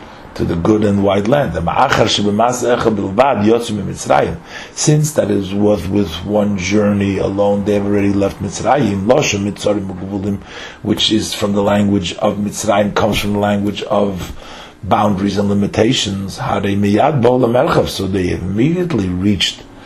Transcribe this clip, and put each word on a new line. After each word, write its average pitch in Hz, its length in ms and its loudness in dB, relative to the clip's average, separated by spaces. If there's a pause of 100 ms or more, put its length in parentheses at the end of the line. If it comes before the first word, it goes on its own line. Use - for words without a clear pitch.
(340)
to 87 100 -4
the 87 140 -2
good 104 260 -2
and 101 180 0
wide 101 280 0
land. 131 240 0
The 85 80 -4
Ma'achar 123 460 0
Shebemas 110 540 0
Echa 120 320 2
Bilvad 104 520 0
Yotzu 110 360 2
Mitzrayim. 92 560 0 (380)
Since 151 380 2
that 101 180 0
is 98 220 -2
was 104 340 2
with 98 220 0 (160)
one 104 320 0
journey 98 640 0
alone, 101 440 0
they 101 120 2
have 101 100 0
already 101 260 2
left 98 280 0
Mitzrayim. 101 680 0
Loshem 104 440 2
Mitzarim 101 380 -2
Mugvulim, 95 560 -6 (400)
which 104 300 0
is 95 200 0
from 101 200 -2
the 101 100 0
language 101 520 2
of 101 220 -2
Mitzrayim, 104 560 0
comes 101 240 0
from 101 140 -2
the 104 80 0
language 101 440 0
of 98 520 -2 (480)
boundaries 101 540 2
and 101 100 2
limitations. 101 920 0
Hare 104 240 -2
Miyad 101 600 2
Bo 123 180 4
Lamerchav. 123 480 2
So 95 180 -4
they 92 280 0
immediately 110 720 0
reached 90 560 0 (220)